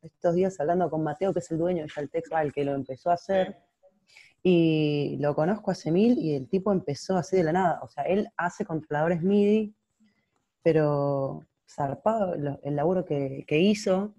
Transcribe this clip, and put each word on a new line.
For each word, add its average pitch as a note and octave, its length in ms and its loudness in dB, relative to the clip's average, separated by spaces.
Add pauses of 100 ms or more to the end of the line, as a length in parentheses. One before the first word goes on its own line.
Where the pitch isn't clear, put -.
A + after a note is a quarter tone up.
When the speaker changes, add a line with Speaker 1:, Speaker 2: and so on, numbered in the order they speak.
Speaker 1:
estos E3+ 340 -2
días F#3 260 2
hablando E3+ 280 2
con D#3 140 -2
Mateo, D#3 300 -2
que F3 80 -2
es - 100 -10
el E3 80 -2
dueño E3+ 240 0
de D3+ 120 -12
Yaltex, D#3 380 -6
ah, D#3+ 100 0
el C#3+ 100 -2
que C#3+ 120 -2
lo C#3 100 -2
empezó C3+ 360 -4
a F3 40 4
hacer, F#3+ 440 -2 (480)
Speaker 2:
Sí. - 140 -20 (240)
Speaker 1:
y D#3 760 2
lo D3 160 0
conozco F#3+ 360 -2
hace D#3+ 200 -6
mil, A3 280 4
y D#3 160 -2
el C3 140 -6
tipo F#3+ 240 0
empezó F#3 440 -2
así F3+ 200 -2
de F#3 60 4
la D#3 100 0
nada. F3+ 300 0
O C3 60 -12
sea, C#3+ 160 -8
él G#3 320 0
hace F3 280 -4
controladores D#3 580 -2
midi, G#3 520 2 (880)
pero D3 840 0 (220)
zarpado F3+ 680 -2
lo, C#3+ 260 -6
el C#3+ 140 -4
laburo F3+ 280 0
que, C#3 420 -6
que D3 120 2
hizo, G3+ 600 2